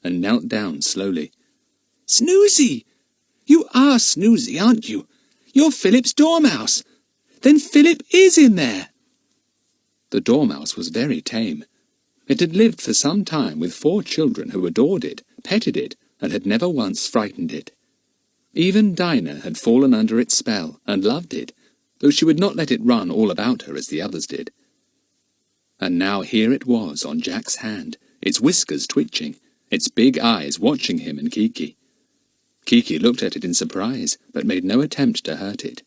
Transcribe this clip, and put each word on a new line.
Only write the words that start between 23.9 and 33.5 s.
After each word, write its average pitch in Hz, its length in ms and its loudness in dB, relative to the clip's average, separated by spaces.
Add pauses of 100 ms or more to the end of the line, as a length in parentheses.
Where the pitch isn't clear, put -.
others 90 240 -8
did. - 260 -12 (1300)
And 90 200 -2
now 98 220 -2
here 110 320 0
it - 120 -4
was 110 380 -2
on 76 160 -6
Jack's 113 380 -8
hand, 104 400 -10 (240)
its - 180 -4
whiskers - 480 -2
twitching, - 480 -6 (340)
its - 200 -4
big 123 280 2
eyes 110 420 -2
watching - 400 -2
him 76 200 -10
and - 120 -8
Kiki. 107 440 -4 (920)
Kiki - 320 2
looked 120 240 0
at 101 140 -4
it - 80 -10
in 87 100 -4